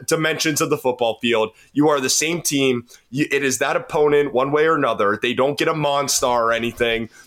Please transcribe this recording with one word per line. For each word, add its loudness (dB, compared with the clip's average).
dimensions 0
of 0
the 0
football -2
field. 0
You 2
are 2
the -2
same -2
team. 0
You, -2
it 0
is -2
that -2
opponent 2
one 0
way 2
or 4
another. 0
They -2
don't 0
get 0
a 0
Monstar 0
or 2
anything. -2